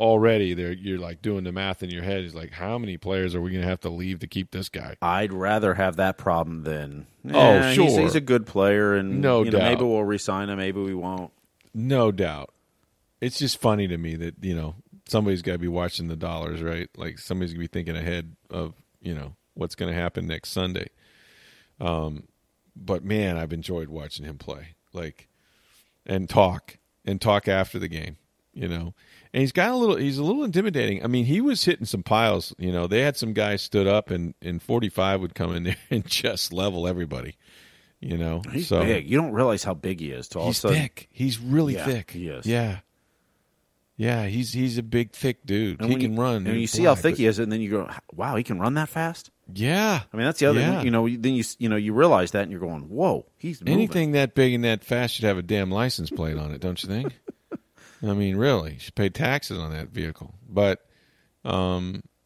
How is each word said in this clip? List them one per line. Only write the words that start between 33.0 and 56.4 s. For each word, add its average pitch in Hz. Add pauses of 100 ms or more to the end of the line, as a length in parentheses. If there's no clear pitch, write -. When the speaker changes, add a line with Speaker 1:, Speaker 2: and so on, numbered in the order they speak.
Speaker 1:
had 143
some 113
guys 104
stood 98
up, -
and, 87
and 85
forty-five 98
would 85
come 87
in 87
there 90
<laughs> -
and 113
just -
level 90
everybody, 82 (600)
you -
know. 82 (100)
Speaker 2:
He's 156
Speaker 1:
So 87
Speaker 2:
big. 90
You 117
don't 151
realize 113
how 98
big 87
he 76
is 64
till 82
all 82
of -
a -
Speaker 1:
he's -
Speaker 2:
sudden. 117
Speaker 1:
thick. -
He's 123
really 135
Speaker 2:
Yeah, 82
Speaker 1:
thick. 123
Speaker 2:
he 87
is. 67
Speaker 1:
Yeah. 110 (1160)
Yeah, 113
he's, 113
he's 123
a 120
big, 113
thick -
dude. 101
Speaker 2:
And 110
Speaker 1:
He 127
Speaker 2:
when 131
Speaker 1:
can 110
Speaker 2:
you, 113
Speaker 1:
run 120
Speaker 2:
and 95
Speaker 1:
and 113
Speaker 2:
you 113
see -
how 151
Speaker 1:
fly, -
Speaker 2:
thick 156
Speaker 1:
but -
Speaker 2:
he 110
is, 107
and 110
then 110
you 104
go, 101 (220)
"Wow, 110
he 117
can 113
run 117
that 151
fast?" 165 (240)
Speaker 1:
Yeah. 165 (120)
Speaker 2:
I 104
mean, 113
that's 156
the 143
other, 113
Speaker 1:
Yeah. 165
Speaker 2:
you 127
know, 113
then 120
you, 117 (140)
you 117
know, 107
you 107
realize 113
that, 101
and 85
you're 95
going, 78
"Whoa, 120 (120)
he's 160
moving." 170
Speaker 1:
Anything 180
that 139
big 127
and 120
that 110
fast 120
should 113
have 98
a 87
damn 95
license 101
plate 78
on 76